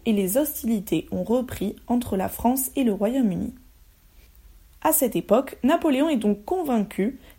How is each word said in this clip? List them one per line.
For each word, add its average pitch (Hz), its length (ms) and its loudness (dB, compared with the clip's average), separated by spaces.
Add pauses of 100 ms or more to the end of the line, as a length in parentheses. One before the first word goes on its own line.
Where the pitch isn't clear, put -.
et 233 80 2
les 202 240 0
hostilités 220 760 0
ont 185 100 -2
repris 233 540 -2 (100)
entre 240 300 -2
la 190 120 -2
France 262 460 0
et 285 80 0
le 233 100 2
Royaume-Uni. 202 640 0 (1300)
À 311 100 4
cette 254 220 0
époque, 214 480 0
Napoléon 311 460 2
est 302 80 0
donc 208 280 0
convaincu 262 760 -2 (180)